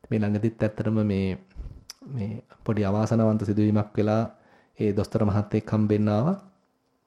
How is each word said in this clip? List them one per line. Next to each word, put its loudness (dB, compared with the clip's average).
මේ -2
ළඟදිත් 0
ඇත්තටම -2
මේ, 0
මේ -8
පොඩි -2
අවාසනාවන්ත 2
සිදුවීමක් 2
වෙලා 0
ඒ 0
දොස්තර 0
මහත්තයෙක් 0
හම්බෙන්න 2
ආවා. 0